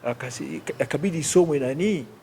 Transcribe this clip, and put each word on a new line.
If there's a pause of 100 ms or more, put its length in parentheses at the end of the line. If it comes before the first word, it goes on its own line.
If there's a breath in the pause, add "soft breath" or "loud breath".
akasi-,
ika-,
ikabidi
isomwe
nani (180)